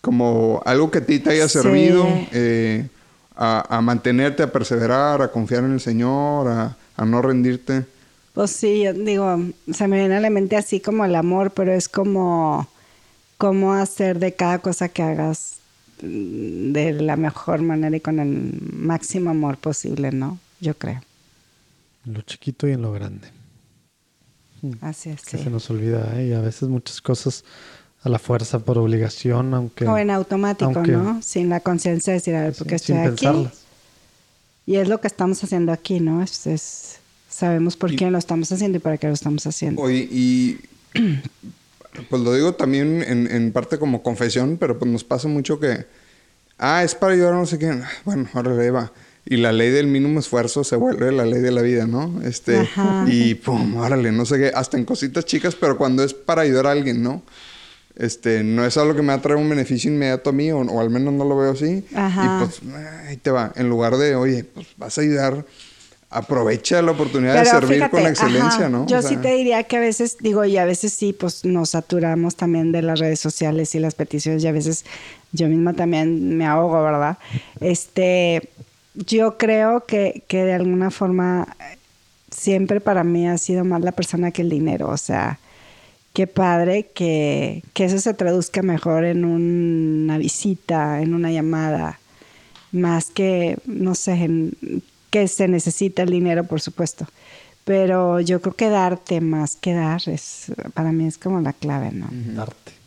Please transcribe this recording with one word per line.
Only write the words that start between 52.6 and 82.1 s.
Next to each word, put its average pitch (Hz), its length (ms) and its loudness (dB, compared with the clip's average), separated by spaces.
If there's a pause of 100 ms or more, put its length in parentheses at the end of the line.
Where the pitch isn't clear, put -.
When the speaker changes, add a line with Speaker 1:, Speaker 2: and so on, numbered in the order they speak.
Speaker 1:
y 117 280 4
pum, 113 420 -2
órale, 120 340 0
no 117 140 2
sé 139 120 0
qué, 135 180 4
hasta 131 220 -2
en 120 80 0
cositas 165 400 -4
chicas, 165 300 -2
pero 143 220 2
cuando 135 260 2
es 139 100 -2
para 165 300 0
ayudar 135 240 4
a 143 40 4
alguien, 131 320 0
¿no? 139 180 -4 (720)
Este, 113 480 0
no 113 220 2
es 120 120 0
algo 151 180 4
que 151 60 2
me 143 80 2
va 139 60 2
a 127 60 -2
traer 147 160 2
un 151 120 2
beneficio 135 420 0
inmediato 139 380 0
a 135 40 2
mí, 147 180 0
o, 147 80 0
o 117 200 0
al 113 100 2
menos 135 240 0
no 139 120 0
lo 143 120 2
veo 139 140 4
así. 160 420 -2
Speaker 2:
Ajá. 190 320 0 (160)
Speaker 1:
Y - 40 2
pues, - 160 -10 (460)
ahí 139 100 -10
te 139 120 -2
va. 123 260 0
En 127 140 0
lugar 117 280 2
de, 143 180 4
"Oye, 127 300 0
pues - 220 -18 (100)
vas - 200 -8
a 156 40 0
ayudar", 143 440 0 (640)
aprovecha 117 720 0
la 165 100 4
oportunidad 135 420 0
de - 80 6
Speaker 2:
Pero 240 180 8
Speaker 1:
servir 135 160 4
Speaker 2:
fíjate, 143 220 2
Speaker 1:
con 165 100 4
excelencia, 131 540 2
Speaker 2:
ajá, 151 80 2
Speaker 1:
¿no? 123 180 0
Speaker 2:
yo 247 120 4
Speaker 1:
O - 20 2
Speaker 2:
sí 139 80 0
Speaker 1:
sea 269 120 0
Speaker 2:
te 262 140 2
diría 240 300 2
que 240 120 -2
a - 40 2
veces, 233 400 0
digo, 208 240 2
y 196 120 2
a 180 80 4
veces 180 280 -2
sí, 202 200 -2
pues 180 320 -6
nos 175 260 0
saturamos 170 640 0
también 165 360 0
de 165 100 0
las 160 180 0
redes 156 200 0
sociales 156 560 -2
y 160 40 0
las 156 160 -2
peticiones, 156 480 -2
y 165 40 0
a 160 60 0
veces 156 320 -2 (480)
yo 165 160 0
misma 165 240 2
también 165 640 0
me 165 100 0
ahogo, 160 340 2
¿verdad? 151 360 0 (420)
Este, 175 920 0 (460)
yo 220 420 0
creo 220 480 2
que, 202 420 -2
que 185 180 0
de 185 80 2
alguna 180 360 2
forma 180 580 0 (840)